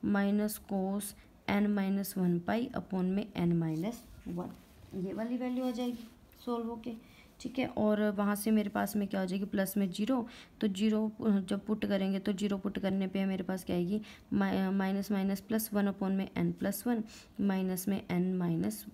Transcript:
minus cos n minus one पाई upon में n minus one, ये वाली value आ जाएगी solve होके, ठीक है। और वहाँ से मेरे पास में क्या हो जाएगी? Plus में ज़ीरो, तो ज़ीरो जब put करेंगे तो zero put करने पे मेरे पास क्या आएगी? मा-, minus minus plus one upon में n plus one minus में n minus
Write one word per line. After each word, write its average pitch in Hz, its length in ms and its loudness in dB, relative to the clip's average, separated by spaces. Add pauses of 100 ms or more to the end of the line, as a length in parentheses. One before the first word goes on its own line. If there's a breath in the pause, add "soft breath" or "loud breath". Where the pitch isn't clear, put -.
minus 202 520 0 (140)
cos 196 420 -2 (360 loud breath)
n 208 280 2
minus 196 400 -2
one 180 280 4
पाई 233 300 0
upon 185 380 0
में 202 200 -2
n 170 280 2
minus 165 440 -4 (300)
one, 175 140 -6 (460)
ये 190 160 -4
वाली 233 240 -4
value 254 300 -2
आ 254 40 0
जाएगी 240 360 -4 (380)
solve 233 220 -2
होके, 226 260 -8 (480 loud breath)
ठीक 254 180 -6
है। 254 100 2
और 214 320 2 (180)
वहाँ 208 160 2
से 208 160 0
मेरे 208 200 4
पास 202 260 0
में 202 120 0
क्या 196 120 0
हो 190 60 0
जाएगी? 190 180 -2
Plus 196 320 0
में 196 140 2
ज़ीरो, 233 360 0 (340 loud breath)
तो 220 80 2
ज़ीरो 214 420 2 (100)
जब 196 460 2
put 214 200 0
करेंगे 196 320 2
तो 202 140 0
zero 202 260 0
put 196 200 -2
करने 190 280 2
पे 190 200 0
मेरे 190 180 0
पास 185 200 -4
क्या 180 120 0
आएगी? 180 240 0 (340 loud breath)
मा-, 196 380 2
minus 196 400 0
minus 196 280 0
plus 220 320 -2
one 202 200 4
upon 196 180 -2
में 190 240 0
n 170 260 2
plus 196 260 -2
one 233 160 2 (380 loud breath)
minus 190 480 2
में 196 200 2
n 180 220 2 (120)
minus 180 520 0